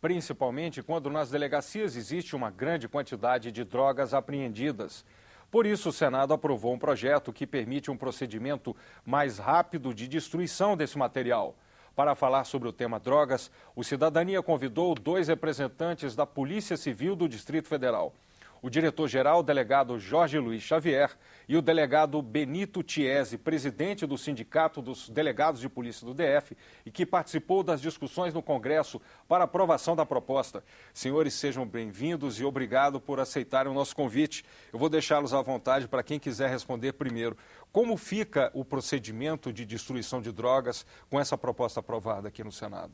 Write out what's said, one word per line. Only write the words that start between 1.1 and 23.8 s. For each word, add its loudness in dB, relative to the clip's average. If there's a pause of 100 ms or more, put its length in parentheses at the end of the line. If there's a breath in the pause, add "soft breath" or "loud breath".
delegacias -2
existe -6
uma -2
grande -4
quantidade -2
de -8
drogas 2
apreendidas. -4 (460 soft breath)
Por 4
isso, 0
o -4
Senado 4
aprovou 0
um -4
projeto 2
que -6
permite -4
um -4
procedimento -6 (300 loud breath)
mais 2
rápido 2
de -8
destruição 0
desse -4
material. 0 (400 soft breath)
Para 4
falar 4
sobre -4
o -4
tema -2
drogas, 2 (240 loud breath)
o -6
Cidadania 2
convidou 2
dois 0
representantes -2
da 2
Polícia -4
Civil -2
do 0
Distrito -4
Federal. 0 (480 loud breath)
O -6
diretor-geral, 4
o 2
delegado 4
Jorge 4
Luiz -2
Xavier, 2 (320 loud breath)
e 4
o 4
delegado 4
Benito -2
Tiese, 0
presidente -2